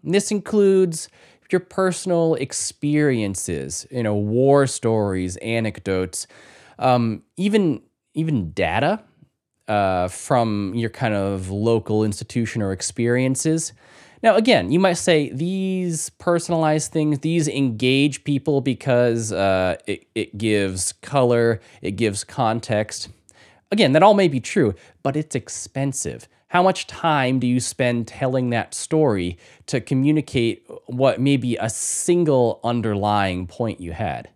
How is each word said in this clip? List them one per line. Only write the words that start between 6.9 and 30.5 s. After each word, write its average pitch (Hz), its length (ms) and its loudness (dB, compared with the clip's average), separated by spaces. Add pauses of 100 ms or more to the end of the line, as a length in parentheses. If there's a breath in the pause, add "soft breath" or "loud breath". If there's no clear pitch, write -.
even, 196 460 0 (320)
even 143 380 -2
data, 113 500 -2 (680)
uh, 95 400 0
from 104 680 -2
your 117 160 -2
kind 113 240 -2
of 98 360 -4
local 107 540 0
institution 110 580 -4
or 98 100 -2
experiences. 127 1000 -2 (500 loud breath)
Now, 220 140 6
again, 190 360 4
you 160 60 4
might 185 160 4
say 160 360 2
these 180 800 -4
personalized 160 800 0
things, 151 260 0
these 160 280 0
engage 135 760 0
people 143 380 0
because, 120 680 0
uh, 92 440 0 (100)
it, 98 280 -8
it 107 240 -6
gives 101 540 -2
color, 120 680 0 (220 loud breath)
it 98 100 -4
gives 101 320 -2
context. 113 880 -4 (600 soft breath)
Again, 202 220 4
that 156 100 6
all 208 120 8
may 196 140 4
be 139 120 -2
true, 117 340 0 (280 soft breath)
but 135 140 -2
it's 151 180 -6
expensive. - 960 -6 (200)
How 180 140 2
much - 240 0
time 135 520 0
do 123 80 -2
you 123 120 2
spend 120 480 -2
telling 127 440 -2
that 117 240 -2
story 104 640 0 (280 soft breath)
to 131 140 -2
communicate 131 840 0 (200)